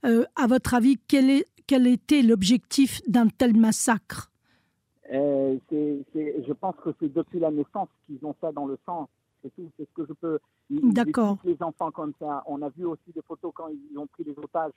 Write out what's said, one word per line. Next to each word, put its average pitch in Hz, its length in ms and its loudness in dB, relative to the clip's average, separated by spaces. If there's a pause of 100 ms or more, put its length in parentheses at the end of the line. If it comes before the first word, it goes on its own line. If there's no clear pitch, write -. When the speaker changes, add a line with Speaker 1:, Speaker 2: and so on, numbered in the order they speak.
Speaker 1:
euh, 233 200 4 (100)
à 277 120 0
votre 220 260 2
avis, 247 240 4 (100)
quel 269 220 4
est, 277 160 4 (220)
quel 254 200 4
était 277 340 4
l'objectif 226 880 4
d'un 233 200 4
tel 233 280 2
massacre ? - 760 0 (840)
Speaker 2:
Euh, 135 420 0 (140)
c'est, 147 420 -4
c'est, 151 340 -6
je 139 60 -8
pense 180 320 -6
que 170 60 -6 (100)
c'est 147 140 -6
depuis 165 260 -4
la 160 120 0
naissance 151 360 -6 (180)
qu'ils 139 180 -16
ont 151 180 -10
ça 160 100 -6
dans 143 140 -8
le 135 200 -8
sang. 170 220 -10 (340)
C'est 135 140 -18
tout, 170 220 -18
c'est 147 100 -14
ce - 140 -20
que 151 40 -6
je 151 80 -14
peux. 156 260 -6 (300)
Ils, 285 140 -2
ils 240 100 6
Speaker 1:
D'accord. 226 520 0
Speaker 2:
éduquent 170 140 -2
les 175 60 -6
enfants 160 260 -6
comme 151 280 -10
ça. 147 280 -8
On 143 140 -8
a 147 80 -6
vu 151 160 -14
aussi 170 300 -10
des 160 60 -10
photos 165 340 -12
quand 165 140 -14
ils 147 280 -14
ont 147 100 -12
pris - 180 -14
les 143 120 -12
otages 151 400 -6